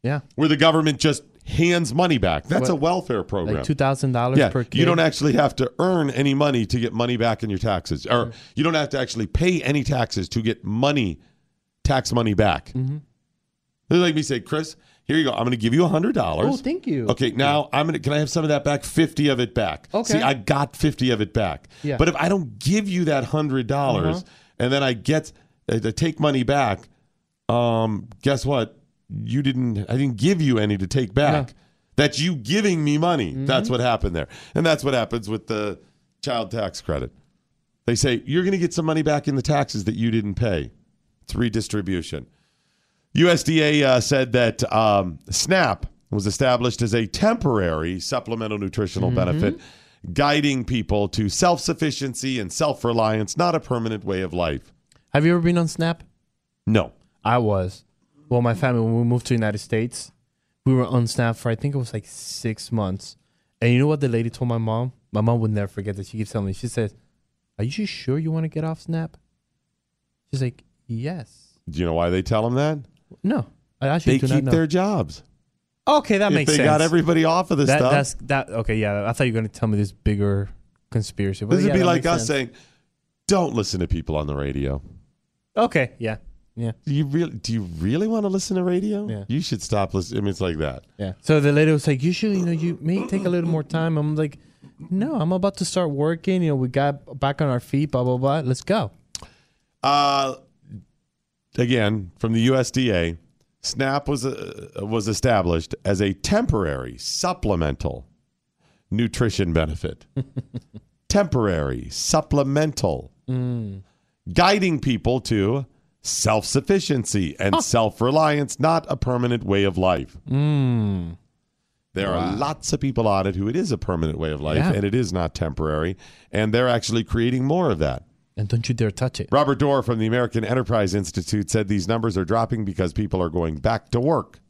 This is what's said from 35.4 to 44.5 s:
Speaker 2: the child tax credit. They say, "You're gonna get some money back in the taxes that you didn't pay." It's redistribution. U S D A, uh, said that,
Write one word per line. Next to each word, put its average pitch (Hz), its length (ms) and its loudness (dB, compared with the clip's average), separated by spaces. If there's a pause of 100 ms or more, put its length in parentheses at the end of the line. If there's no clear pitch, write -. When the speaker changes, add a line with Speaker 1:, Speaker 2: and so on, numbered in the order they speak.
Speaker 2:
the 104 320 -2 (440)
child 113 280 -4
tax 104 300 -6
credit. 69 320 -4 (720)
They 120 120 2
say, 123 280 2
"You're 160 200 0
gonna 196 120 2
get 175 160 0
some 160 140 -2
money 160 160 2
back 147 260 0
in 139 80 0
the 127 60 0
taxes 143 420 0
that 107 100 -2
you 113 160 0
didn't 104 260 -2
pay." 90 340 -2 (520)
It's - 120 -12
redistribution. 98 920 -4 (840)
U 165 160 4
S 170 160 2
D 160 180 2
A, 147 260 4
uh, 127 120 4
said 131 320 0
that, 120 400 2